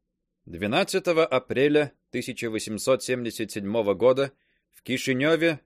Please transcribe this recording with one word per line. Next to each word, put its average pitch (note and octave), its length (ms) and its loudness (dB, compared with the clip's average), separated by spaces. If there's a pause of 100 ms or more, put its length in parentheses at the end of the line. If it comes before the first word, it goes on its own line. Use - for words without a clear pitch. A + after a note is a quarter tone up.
(460)
Двенадцатого D#3+ 800 0
апреля C#3 680 2 (180)
тысяча A#2+ 380 -6
восемьсот A2 540 -2
семьдесят A#2+ 480 -4
седьмого G2+ 420 -2
года B2+ 400 2 (400)
в - 100 -20
Кишиневе C#3+ 840 0